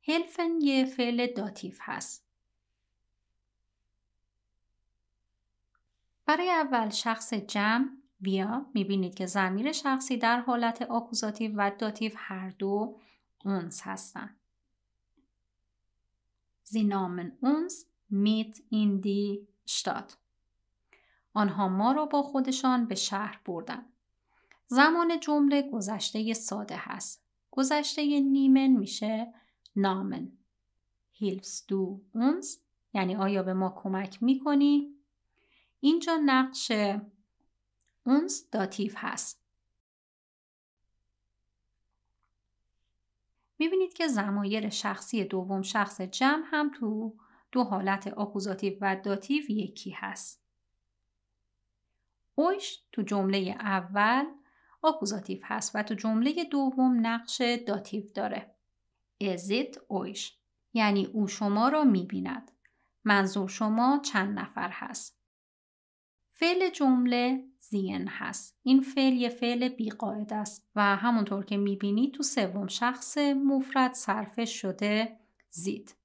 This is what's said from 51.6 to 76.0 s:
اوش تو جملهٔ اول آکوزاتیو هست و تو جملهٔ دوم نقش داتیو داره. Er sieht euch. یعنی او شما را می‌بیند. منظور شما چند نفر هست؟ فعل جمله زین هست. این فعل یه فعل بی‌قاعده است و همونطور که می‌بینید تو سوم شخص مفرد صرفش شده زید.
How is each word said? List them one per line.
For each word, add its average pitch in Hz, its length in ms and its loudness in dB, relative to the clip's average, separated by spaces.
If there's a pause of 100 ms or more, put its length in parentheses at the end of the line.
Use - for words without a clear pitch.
اوش 359 440 0 (140)
تو 220 100 -4
جملهٔ 196 480 0 (100)
اول 202 640 2 (580)
آکوزاتیو 202 600 0
هست 214 340 -4
و 214 60 -2
تو 214 120 -4
جملهٔ 240 500 0
دوم 262 640 2
نقش 233 340 -4
داتیو 240 640 -2 (100)
داره. - 400 -6 (720)
Er 185 140 -2
sieht 202 400 -2 (140)
euch. - 400 -6 (400)
یعنی 202 340 2
او 208 200 -2
شما 208 420 0
را 302 160 2
می‌بیند. 190 640 0 (540)
منظور 196 440 2
شما 233 560 2
چند 202 340 -2
نفر 202 340 -8
هست؟ - 440 -8 (1120)
فعل 359 400 2
جمله 254 720 2 (140)
زین 190 500 -4
هست. - 540 -6
این 262 180 8
فعل 269 320 2
یه 247 160 2
فعل 240 400 0
بی‌قاعده 214 640 -4
است - 420 -6
و 202 200 4
همونطور 202 480 0
که 202 120 -4
می‌بینید 202 580 0
تو 302 80 -6
سوم 196 440 -2
شخص 254 520 -2
مفرد 277 720 2
صرفش 214 680 -2
شده 208 560 -2 (340)
زید. - 440 -4 (100)